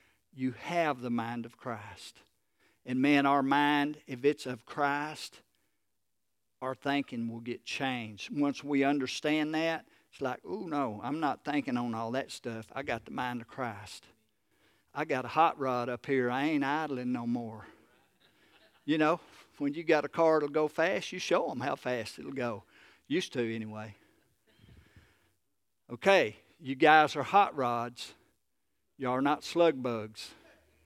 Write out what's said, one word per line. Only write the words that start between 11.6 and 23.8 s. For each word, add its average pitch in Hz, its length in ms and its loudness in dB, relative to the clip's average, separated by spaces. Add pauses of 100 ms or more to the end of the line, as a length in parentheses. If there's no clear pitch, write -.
on 120 180 -2
all 113 180 -4
that 135 180 -4
stuff. 113 440 -10
I 139 80 -6
got 123 220 -4
the - 60 -16
mind 123 300 -6
of 117 80 -16
Christ. 107 580 -10 (880)
I 147 100 -2
got 135 200 -2
a 120 40 -8
hot 156 300 4
rod 127 300 0
up 120 180 -6
here. 127 240 2
I 131 140 0
ain't 151 200 0
idling 139 480 -2
no 120 140 -4
more." 113 400 -6 (1200)
You 156 140 0
know, 156 220 4 (380)
when 143 160 -2
you 165 80 -8
got 156 220 4
a 147 40 -6
car 160 320 6
that'll 147 120 -2
go 156 160 2
fast, 180 440 0
you 185 60 -8
show - 320 0
'em - 100 -8
how 143 160 -2
fast 123 420 -6
it'll 151 140 -12
go. 120 320 -4 (420)
Used 175 280 -2
to, 117 200 -2
anyway. 107 400 -10 (2000)